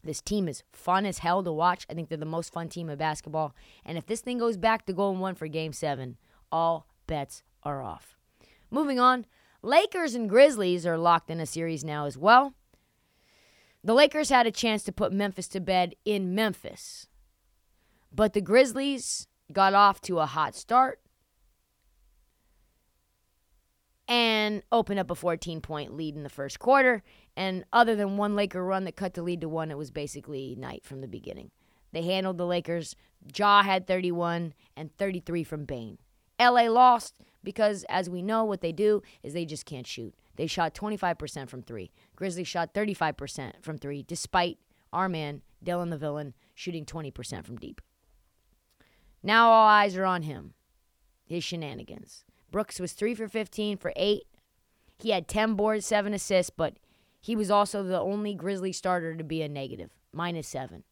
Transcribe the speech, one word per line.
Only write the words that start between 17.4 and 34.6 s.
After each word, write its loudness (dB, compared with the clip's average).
but 2
the 2
Grizzlies 2
got 6
off 8
to -4
a 2
hot -2
start 2
and 2
opened 2
up -2
a -2
fourteen -4
point -8
lead -8
in -10
the -10
first -10
quarter. 4
And -4
other 6
than -2
one 0
Laker -2
run -2
that -8
cut -6
the -8
lead -4
to -6
one, -6
it -10
was -10
basically -10
night -12
from -14
the -12
beginning. -14
They -4
handled -2
the -2
Lakers. -4
Ja 6
had 0
thirty-one -2